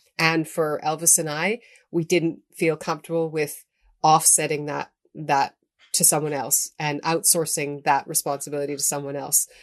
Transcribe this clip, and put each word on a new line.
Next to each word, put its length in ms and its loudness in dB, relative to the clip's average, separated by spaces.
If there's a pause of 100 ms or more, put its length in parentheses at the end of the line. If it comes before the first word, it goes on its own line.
(180)
And 300 2
for 360 -2
Elvis 360 2
and 100 -4
I, 300 -2 (320)
we 120 0
didn't 360 2 (160)
feel 220 0
comfortable 520 -4
with 340 -6 (380)
offsetting 680 4
that, 240 -6 (220)
that 400 0 (400)
to 100 2
someone 300 2
else 440 -2
and 240 -2
outsourcing 840 0
that 240 2
responsibility 680 -4
to 80 -6
someone 320 -4
else. 320 -2 (160)